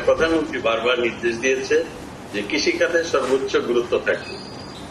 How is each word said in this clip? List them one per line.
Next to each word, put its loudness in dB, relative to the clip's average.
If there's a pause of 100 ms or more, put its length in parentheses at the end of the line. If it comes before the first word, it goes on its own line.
প্রধানমন্ত্রী 2
বারবার 2
নির্দেশ 0
দিয়েছে 2 (500)
যে -2
কৃষি 0
খাতে 2
সর্বোচ্চ 0
গুরুত্ব 2
থাকবে। -2 (580)